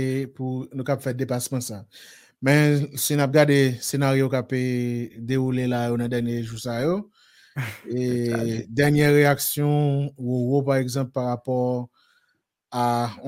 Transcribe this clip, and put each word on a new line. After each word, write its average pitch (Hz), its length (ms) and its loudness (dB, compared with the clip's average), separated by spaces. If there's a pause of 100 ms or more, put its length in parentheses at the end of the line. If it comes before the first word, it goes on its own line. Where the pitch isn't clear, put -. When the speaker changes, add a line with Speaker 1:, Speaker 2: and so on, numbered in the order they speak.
(360)
Speaker 1:
pou 127 360 -6
nou 131 140 -8
k 143 80 0
ap 117 100 -4
fè 127 120 -4
depasman 123 480 -4
sa, 101 180 -10 (600)
men 147 560 4
si 147 180 -2
n 143 80 2
ap 131 100 0
gade 139 500 4
senaryo 135 480 0
k 131 100 0
ap 127 120 -6 (640)
dewoule 127 520 0
la 120 200 0
yo 120 100 0
nan 120 120 -2
dènye 120 300 -2
jou 113 180 -10
sa 117 240 -6
yo, 180 160 0 (520)
Speaker 2:
<laughs> 117 1300 -4
Speaker 1:
dènyè 147 340 4
reyaksyon 147 1040 2
wowo, 127 500 0
pa 135 160 2
egzanp, 127 320 -4
pa 123 180 -2
rapò. 123 560 -2 (840)
A 120 400 0 (160)